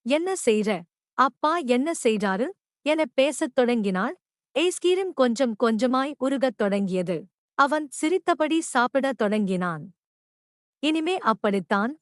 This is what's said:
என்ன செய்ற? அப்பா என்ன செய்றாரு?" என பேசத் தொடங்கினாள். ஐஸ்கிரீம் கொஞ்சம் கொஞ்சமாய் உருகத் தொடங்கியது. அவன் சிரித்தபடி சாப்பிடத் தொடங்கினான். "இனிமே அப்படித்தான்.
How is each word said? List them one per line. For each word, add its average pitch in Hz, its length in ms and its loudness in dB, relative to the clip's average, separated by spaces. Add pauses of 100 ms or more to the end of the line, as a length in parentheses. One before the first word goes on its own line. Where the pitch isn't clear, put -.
என்ன 320 320 0 (120)
செய்ற? 214 360 2 (320)
அப்பா 294 440 0
என்ன 262 340 0 (120)
செய்றாரு?" 214 460 0 (320)
என 311 240 0
பேசத் 269 500 -2
தொடங்கினாள். 233 640 0 (340)
ஐஸ்கிரீம் 359 640 0
கொஞ்சம் 240 500 2
கொஞ்சமாய் 254 560 0
உருகத் 262 380 0
தொடங்கியது. 185 680 -2 (280)
அவன் 294 360 2
சிரித்தபடி 320 720 0
சாப்பிடத் 254 560 0
தொடங்கினான். 185 760 -2 (880)
"இனிமே 320 380 0
அப்படித்தான். 208 840 -2